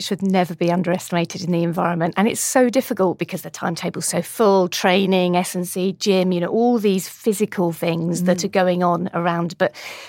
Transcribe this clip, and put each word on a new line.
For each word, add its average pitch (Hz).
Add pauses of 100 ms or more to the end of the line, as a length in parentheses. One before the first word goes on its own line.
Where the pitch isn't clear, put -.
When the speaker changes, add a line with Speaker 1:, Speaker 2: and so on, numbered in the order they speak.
Speaker 1:
should 190
never 185
be 175
underestimated 175
in 180
the 170
environment. 170
And 202
it's -
so 254
difficult 214
because 170
the 165
timetable's 165
so 175
full, 190
training, 180
S 180
and 180
C, 185
gym, 185
you 175
know, 175
all 240
these 196
physical 196
things 170
that 180
Speaker 2:
Mm. -
Speaker 1:
are -
going 180
on 175
around. 170
But - (360)